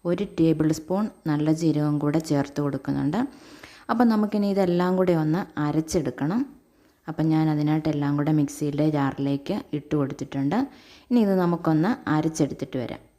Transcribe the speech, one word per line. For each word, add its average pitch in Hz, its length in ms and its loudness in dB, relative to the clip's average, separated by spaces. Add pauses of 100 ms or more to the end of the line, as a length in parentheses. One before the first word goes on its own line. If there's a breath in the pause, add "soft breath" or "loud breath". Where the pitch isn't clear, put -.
(100)
ഒരു 185 140 0 (120)
ടേബിൾ 156 320 4 (100)
സ്പൂൺ 202 280 -2 (240)
നല്ല 151 320 2
ജീരകം 151 400 2
കൂടെ 147 180 0 (100)
ചേർത്ത് 143 360 0
കൊടുക്കുന്നുണ്ട്. 139 520 -2 (760 loud breath)
അപ്പം 240 180 4
നമുക്കിനി 208 420 0
ഇതെല്ലാം 180 460 2
കൂടെ 180 240 4
ഒന്ന് 160 180 0 (220)
അരച്ചെടുക്കണം. 156 800 -2 (680 soft breath)
അപ്പം 156 240 0
ഞാൻ 156 200 2
അതിനായിട്ട് 151 400 0
എല്ലാം 143 260 0
കൂടെ 156 200 2
മിക്സിയുടെ 147 480 0 (100)
ജാറിലേക്ക് 139 600 -2 (220)
ഇട്ട് - 220 -6
കൊടുത്തിട്ടുണ്ട്. 139 560 -4 (520 loud breath)
ഇനി 240 160 4
ഇത് 190 180 2
നമുക്കൊന്ന് 170 480 2 (240)
അരച്ചെടുത്തിട്ട് 156 680 -2
വരാം. - 180 -12 (160)